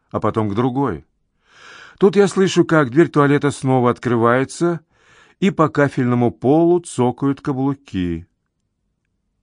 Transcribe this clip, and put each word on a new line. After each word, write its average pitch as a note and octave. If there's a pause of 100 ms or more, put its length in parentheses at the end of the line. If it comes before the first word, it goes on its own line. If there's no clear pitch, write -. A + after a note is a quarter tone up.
а G#2+
потом A2
к G2
другой. B2 (960)
Тут F#3
я G3+
слышу, F3+
как D3+
дверь C#3+
туалета C#3+
снова C3
открывается, B2 (600)
и F#3+
по D#3
кафельному B2
полу E3
цокают C3+
каблуки. G#2+ (1160)